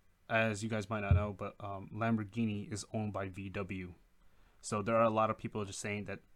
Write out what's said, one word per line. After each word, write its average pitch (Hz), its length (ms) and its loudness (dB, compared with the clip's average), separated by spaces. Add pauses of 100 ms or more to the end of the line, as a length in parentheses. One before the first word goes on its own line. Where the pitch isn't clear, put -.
(280)
as 113 340 2
you 113 60 -2
guys 107 220 -2
might 110 100 -2
not 98 140 4
know, 104 220 2
but, 101 240 -6
um, 98 340 -8
Lamborghini 107 760 0
is 101 200 -6
owned 107 200 -2
by 98 160 -4
V 98 220 -8
W. 92 440 -6 (640)
So 107 220 -2
there 113 140 4
are 113 80 8
a 113 60 6
lot 110 200 6
of 110 80 -2
people 107 260 -4
just 98 140 -6
saying 104 280 -4
that 98 140 -6 (160)